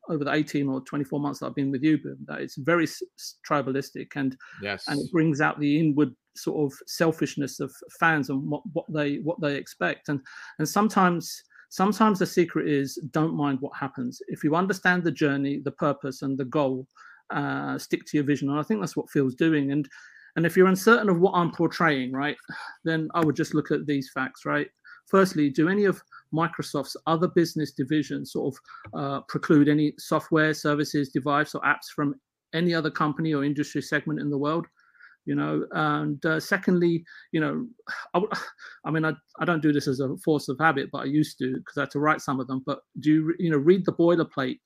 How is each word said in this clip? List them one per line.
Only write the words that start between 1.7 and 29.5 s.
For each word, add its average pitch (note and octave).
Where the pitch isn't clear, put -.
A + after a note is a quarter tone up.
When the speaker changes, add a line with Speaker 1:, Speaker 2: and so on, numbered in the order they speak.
Speaker 1:
with C3
you, D#3
Boom, C3+
that D3
it's C#3
very E3
s-, -
s-, -
tribalistic C#3+
and, C3+
Speaker 2:
Yes. G2+
Speaker 1:
and D3
it -
brings D#3+
out D3+
the D3
inward D3
sort D3+
of -
selfishness D#3+
of C#3
fans D#3
and D3
what, D3
what E3
they, D3
what D#3+
they C#3+
expect. -
And, C#3+
and D#3
sometimes, F#3+
sometimes G3+
the F3
secret D#3+
is C#3
don't E3
mind C#3+
what C#3
happens. B2+
If -
you D#3
understand F#3
the E3
journey, C#3
the C#3
purpose C#3+
and C3+
the C#3
goal, C3
uh, C#3
stick -
to -
your C#3+
vision. C#3
And D3
I D3+
think G#3+
that's E3+
what D3
Phil's C3
doing. D3+
And, C#3+
and E3+
if E3
you're F#3
uncertain G#3
of F3
what F#3+
I'm E3+
portraying, D#3
right, C#3
then D#3+
I E3+
would D3
just D#3
look D3+
at D3+
these C#3
facts, C3
right? D3
Firstly, F#3
do D#3
any G3+
of F#3
Microsoft's D3+
other E3
business E3
divisions C#3+
sort C3
of, -
uh, C#3
preclude D3